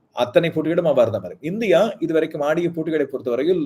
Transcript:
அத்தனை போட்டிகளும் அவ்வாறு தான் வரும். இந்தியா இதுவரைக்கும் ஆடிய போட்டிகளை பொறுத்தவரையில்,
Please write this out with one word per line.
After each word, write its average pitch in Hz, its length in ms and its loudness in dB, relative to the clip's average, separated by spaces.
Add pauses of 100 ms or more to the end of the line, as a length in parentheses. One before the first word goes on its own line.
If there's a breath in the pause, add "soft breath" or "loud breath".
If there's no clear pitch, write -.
(160)
அத்தனை 147 340 2
போட்டிகளும் 160 360 0
அவ்வாறு 127 260 4
தான் 104 100 -4
வரும். 90 200 -14
இந்தியா 208 580 0
இதுவரைக்கும் 160 420 -2
ஆடிய 165 280 0
போட்டிகளை 160 360 -2
பொறுத்தவரையில், 135 600 -2